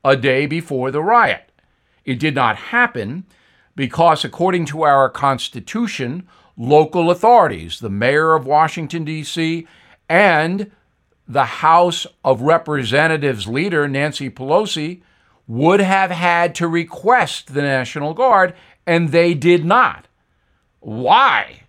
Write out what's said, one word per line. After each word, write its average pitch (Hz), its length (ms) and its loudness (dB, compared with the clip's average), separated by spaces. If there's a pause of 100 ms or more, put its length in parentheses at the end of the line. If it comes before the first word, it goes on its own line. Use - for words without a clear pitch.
a 139 120 2
day 131 300 0
before 139 460 -6
the 147 100 -4
riot. 196 500 0 (540)
It 127 140 -6
did 151 160 -2
not 117 200 0
happen 180 720 -4 (500)
because, 151 480 0
according 175 440 -2
to 151 160 -6
our 139 260 4
Constitution, 139 1160 -6 (280)
local 156 540 2
authorities, 175 720 2
the 113 100 -10
mayor 143 460 0
of 143 100 -4
Washington, 156 580 -2
D 156 200 -8
C, 165 440 -6 (400)
and 190 600 2 (580)
the 127 180 0
House 165 600 2 (180)
of 123 200 0
Representatives 143 1040 0
leader, 147 400 -2
Nancy 143 420 -6
Pelosi, 160 720 -4 (460)
would 151 320 2
have 190 320 0
had 170 420 0
to 170 140 -4
request 170 880 -2
the 143 80 -2
National 143 500 -4
Guard, 190 400 2 (320)
and 170 240 0
they 170 240 2
did 160 320 2
not. 214 420 0 (720)
Why? 127 880 0